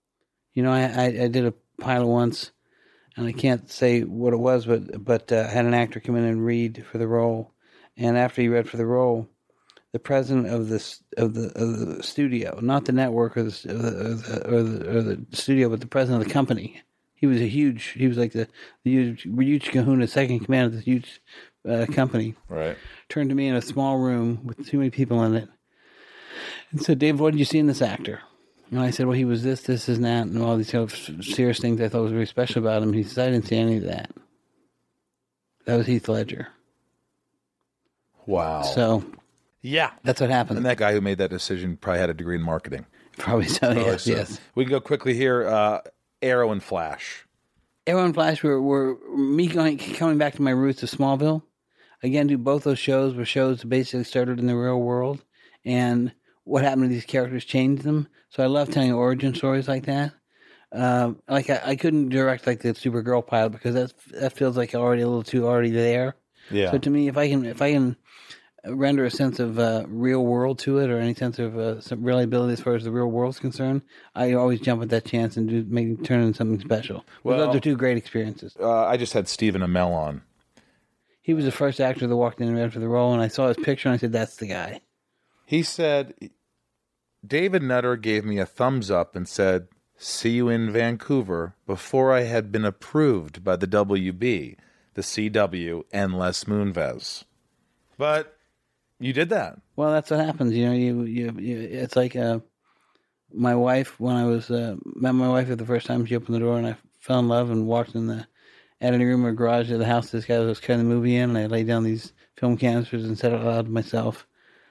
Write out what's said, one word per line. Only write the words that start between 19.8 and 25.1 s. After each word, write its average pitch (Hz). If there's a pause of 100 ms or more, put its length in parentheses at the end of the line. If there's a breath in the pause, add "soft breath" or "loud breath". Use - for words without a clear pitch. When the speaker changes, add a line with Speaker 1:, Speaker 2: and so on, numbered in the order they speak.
Speaker 1:
second 127
in 110
command 131
of 113
this 113
huge, 127 (480 loud breath)
uh, 117
company. 127 (120)
Speaker 2:
Right. 80 (320 loud breath)
Speaker 1:
Turned 147
to 135
me 139
in 131
a 120
small 135
room 120
with 120
too 143
many 135
people 120